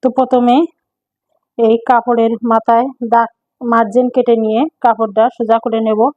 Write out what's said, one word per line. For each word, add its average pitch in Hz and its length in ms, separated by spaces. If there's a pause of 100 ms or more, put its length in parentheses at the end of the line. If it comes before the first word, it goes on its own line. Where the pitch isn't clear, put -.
তো 262 60 (100)
প্রথমে 247 380 (1120)
এই 226 80 (140)
কাপড়ের 233 440 (180)
মাথায় 226 360 (260)
দাগ, 233 160 (420)
মার্জিন 226 440
কেটে 240 280
নিয়ে 220 180 (220)
কাপড়টা 220 400 (120)
সোজা 226 300
করে 226 220
নেব। 214 120 (180)